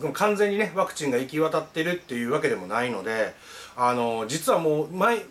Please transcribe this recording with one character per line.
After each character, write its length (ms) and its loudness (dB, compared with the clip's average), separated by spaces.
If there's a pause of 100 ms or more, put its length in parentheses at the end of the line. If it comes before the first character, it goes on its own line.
(120)
完 240 2
全 140 2
に 80 0
ね、 160 -2
ワ 120 2
ク 80 -8
チ 120 -6
ン 40 0
が 80 2
行 120 -4
き 100 -2
渡 200 2
っ 60 -4
て 180 -2
る 80 0
っ 40 -2
て 180 -10
い 100 -2
う 60 0
わ 100 2
け 80 2
で 80 0
も 100 -8
な 180 -2
い 60 -2
の 120 -4
で、 320 -2 (420)
あ 180 4
の 300 0
ー、 20 -4
実 260 0
は 60 4
も 260 2
う、 60 -10
毎、 400 2